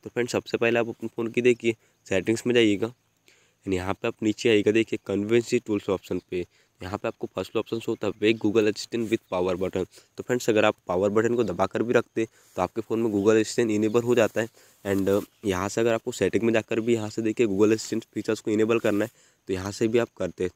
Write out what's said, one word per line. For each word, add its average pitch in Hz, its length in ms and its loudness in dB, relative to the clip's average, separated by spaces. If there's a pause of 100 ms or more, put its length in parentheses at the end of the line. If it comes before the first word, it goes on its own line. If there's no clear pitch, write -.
तो 107 60 -12
फ्रेंड्स, 123 220 -2
सबसे 104 240 -2
पहले 117 220 2
आप 117 100 0
अपने 113 280 -10
फ़ोन 113 120 -4
की 120 140 -2
देखिए, 117 320 2 (340)
सेटिंग्स 98 380 0
में 120 80 0
जाइएगा 110 380 4 (720)
and 95 100 -2
यहाँ 92 200 -4
पे - 140 -6
आप 117 140 -6
नीचे 110 260 0
आइएगा, 107 240 4
देखिए, 110 340 0
कन्वीनियंस 113 600 0
टूल्स 104 220 -4
ऑप्शन 92 320 -4 (100)
पे। 90 160 -6 (360)
यहाँ 95 160 -8
पे 117 100 -6
आपको - 180 -10 (100)
फर्स्ट 95 200 -6
ऑप्शन 113 320 -6
होता 110 180 -4
है 95 60 -2
Wake 110 340 2
Google 104 260 4
Assistant 113 400 -6
with 113 80 -2 (140)
Power 92 220 0
Button। 90 300 -4 (300)
तो - 60 -12
फ्रेंड्स, 123 280 -2
अगर 107 140 4
आप 107 100 4 (120)
पावर 92 220 0
बटन 113 260 2
को 117 100 0
दबाकर 95 380 -2
भी 117 100 -2
रखते, 117 360 0 (280)
तो 95 60 0
आपके 90 180 -4
फ़ोन 113 200 -4
में 117 100 0
Google 101 240 4
Assistant 110 360 2
इनेबल 107 320 2
हो 120 120 2
जाता 110 260 2
है। 113 80 -2 (380)
And, 95 220 0
अ, 98 120 2 (240)
यहाँ 95 240 -2
से 117 120 -4
अगर 117 140 2
आपको 117 180 -6
सेटिंग 98 300 0
में 113 100 2
जाकर 113 280 0
भी 117 140 2
यहाँ 107 160 -4
से, 113 120 -6
देखिए, 113 240 0
Google 104 260 4
Assistant 113 320 -4 (100)
फीचर्स 107 260 -4
को 117 100 -6
इनेबल 110 280 2
करना 104 260 0
है, 117 60 -8 (380)
तो 98 40 -4
यहाँ 95 200 -6
से 117 160 -2
भी 117 100 2
आप 117 100 0 (100)
करते 92 260 -4
हैं। 90 120 -4